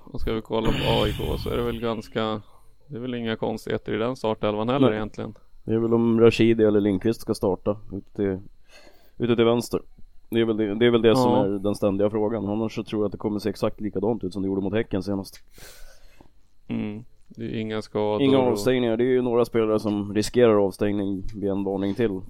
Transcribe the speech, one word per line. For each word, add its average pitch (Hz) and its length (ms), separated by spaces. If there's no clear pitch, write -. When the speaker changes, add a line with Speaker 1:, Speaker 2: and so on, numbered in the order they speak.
Speaker 1:
och - 180
ska 113 120
vi 110 80
kolla 110 260
på - 100
A 107 40
I 104 100
K - 200
så - 120
är - 80
det 120 60
väl 117 160
ganska, 110 600
det 143 80
är 113 40
väl 123 160
inga 113 200
konstigheter 113 580
i 110 40
den 117 180
startelvan 110 540
heller 135 200
Speaker 2:
Nej. 107 80
Speaker 1:
egentligen. 107 360
Speaker 2:
Det 110 100
är 113 60
väl 113 140
om 117 260
Rashidi 113 440
eller 104 180
Lindqvist 104 400
ska 110 120
starta 104 440
ute 98 220
till, 98 240
ute 120 180
till 117 100
vänster. 117 360
Det 113 100
är 113 40
väl 110 120
det, 104 180
det 113 100
är 120 60
väl 117 100
det 110 140
som 123 160
Speaker 1:
Ja. 127 140
Speaker 2:
är 98 40
den 101 260
ständiga 101 340
frågan. 107 400
Annars 110 260
så 113 80
tror 107 180
jag 104 40
att 98 60
det - 60
kommer 104 220
se 101 100
exakt 104 320
likadant 104 420
ut 92 100
som 101 80
det 95 60
gjorde 98 140
mot 95 120
Häcken 104 300
senast. 98 320
Speaker 1:
Mm. 107 360
Det - 160
är 117 160
inga 110 220
skador 107 400
Speaker 2:
Inga 135 180
Speaker 1:
och 127 80
Speaker 2:
avstängningar. 117 500
Det 117 60
är 127 60
ju 127 120
några 120 240
spelare 110 340
som 101 340
riskerar 107 520
avstängning 98 580
vid 98 140
en 98 140
varning 98 320
till. 101 340